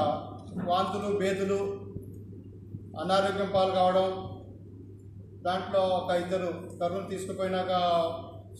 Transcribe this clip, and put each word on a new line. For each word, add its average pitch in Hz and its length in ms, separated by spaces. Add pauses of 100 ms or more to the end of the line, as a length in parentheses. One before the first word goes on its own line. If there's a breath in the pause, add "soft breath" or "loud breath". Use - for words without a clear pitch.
(640)
వాంతులు, 196 540
బేదులు, 190 400 (1400)
అనారోగ్యం 190 560
పాలు 190 160
కావడం, 185 380 (1300)
దాంట్లో 190 360
ఒక 185 320
ఇద్దరు 175 680
కర్నూలు 185 260
తీసుకుపోయినాక 185 680 (880)